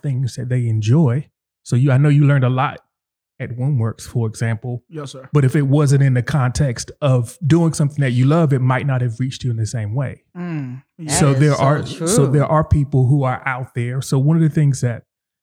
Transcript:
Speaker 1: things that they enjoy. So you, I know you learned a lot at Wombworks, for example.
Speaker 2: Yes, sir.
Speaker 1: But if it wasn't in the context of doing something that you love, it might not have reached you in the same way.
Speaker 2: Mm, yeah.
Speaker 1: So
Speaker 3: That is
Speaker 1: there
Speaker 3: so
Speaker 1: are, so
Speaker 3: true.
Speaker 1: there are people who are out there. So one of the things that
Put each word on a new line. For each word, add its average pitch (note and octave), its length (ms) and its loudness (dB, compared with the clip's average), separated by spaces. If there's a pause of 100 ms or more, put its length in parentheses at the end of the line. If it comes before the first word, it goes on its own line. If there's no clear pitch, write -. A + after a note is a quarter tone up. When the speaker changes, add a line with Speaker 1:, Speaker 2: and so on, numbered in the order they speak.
Speaker 1:
things C3 340 -4
that B2 120 -8
they B2 180 -2
enjoy. A#2 640 2 (360)
So - 120 -2
you, C3+ 160 4
I B2 60 4
know D3 100 4
you D3 180 4
learned C#3 180 4
a B2 60 2
lot B2+ 300 -2 (580)
at B2+ 120 -10
Wombworks, A#2+ 520 -2
for A#2 260 -4
example. A#2 600 -6
Speaker 2:
Yes, D3 240 -14
sir. C3 200 -20
Speaker 1:
But D3 120 4
if B2 120 2
it D3 60 2
wasn't C#3 400 2
in C3+ 120 4
the B2 80 0
context B2+ 680 -2 (100)
of B2+ 460 0
doing E3 260 4
something C#3+ 280 -2
that C3 120 0
you B2 120 2
love, D3+ 280 2
it B2+ 80 2
might B2+ 260 0
not C3 160 0
have A2+ 180 -4
reached B2+ 240 -6
you B2+ 60 -2
in A#2 60 -4
the A2 100 -2
same G#2+ 280 -6
way. B2+ 280 -6 (140)
Speaker 2:
Mm, D3 460 -8 (160)
yeah. D#3 140 -8
Speaker 1:
So D#3 200 2
Speaker 3:
That - 20 0
is C3 60 0
Speaker 1:
there D3 160 4
Speaker 3:
so - 60 -2
Speaker 1:
are, D3 240 0
so F#3+ 380 0
Speaker 3:
true. B2+ 80 0
Speaker 1:
there C#3+ 140 2
are D#3 180 0
people C3+ 420 0
who C#3+ 180 2
are B2+ 220 -4
out B2+ 280 -6
there. B2 280 -4
So C#3+ 160 -2
one D3 180 2
of E3 60 2
the D#3 80 4
things C#3+ 320 0
that A#2+ 220 -4 (380)